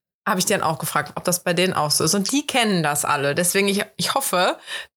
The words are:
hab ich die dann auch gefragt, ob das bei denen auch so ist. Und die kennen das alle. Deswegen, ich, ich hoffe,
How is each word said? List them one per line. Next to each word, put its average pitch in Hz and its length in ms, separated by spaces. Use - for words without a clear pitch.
hab 190 120
ich 180 60
die - 100
dann 175 80
auch 156 160
gefragt, - 380
ob - 80
das 170 200
bei 180 100
denen 185 180
auch 151 180
so - 140
ist. 160 100
Und 196 180
die 285 140
kennen 214 360
das 151 220
alle. 143 300
Deswegen, 190 340
ich, 196 160
ich - 180
hoffe, 233 440